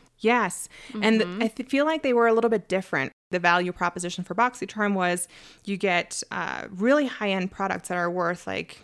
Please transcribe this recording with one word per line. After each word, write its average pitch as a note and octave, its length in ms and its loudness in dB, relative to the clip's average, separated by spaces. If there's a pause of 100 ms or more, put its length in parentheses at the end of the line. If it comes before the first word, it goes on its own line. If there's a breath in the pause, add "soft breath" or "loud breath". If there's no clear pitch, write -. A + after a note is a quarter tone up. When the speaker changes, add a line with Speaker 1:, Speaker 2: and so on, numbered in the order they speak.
(200)
Speaker 1:
Yes. A3 480 0 (320 loud breath)
And A3 220 4
Speaker 2:
Mm-hmm. F#3+ 220 -2
Speaker 1:
I A3+ 40 2
th-, - 220 -8
feel C#4+ 160 2
like D#4 160 0
they C4+ 120 2
were A#3 120 6
a A3+ 80 6
little A3+ 160 4
bit G#3+ 180 0
different. F3 440 -2 (180)
The F3+ 80 0
value F3+ 340 4
proposition F3 520 -4
for F3+ 100 -8
BoxyCharm G#3+ 600 0
was F3+ 320 0 (360 loud breath)
you G3+ 140 -4
get, F3 540 -2
uh, D#3+ 400 -6
really B3+ 340 4
high-end F#3+ 460 -2
products F#3 380 -4
that F3+ 100 -2
are F3 100 0
worth, F3 380 -2
like, - 360 -8